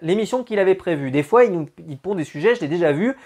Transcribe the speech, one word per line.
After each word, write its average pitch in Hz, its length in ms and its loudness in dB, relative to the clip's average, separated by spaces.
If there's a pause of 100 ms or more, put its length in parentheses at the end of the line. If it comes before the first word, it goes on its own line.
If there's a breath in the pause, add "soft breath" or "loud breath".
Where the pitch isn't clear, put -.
l'émission 208 400 -2
qu'il 220 160 -4
avait 190 160 4
prévue. 147 380 -4
Des 147 100 0
fois, 233 220 4
il 220 80 0
nous, 160 160 -4 (180)
il 147 120 -14
pond 196 180 -6
des 160 80 -4
sujets, 185 320 0
je 240 40 -10
l'ai 165 60 -6
déjà 165 240 0
vu, 190 360 0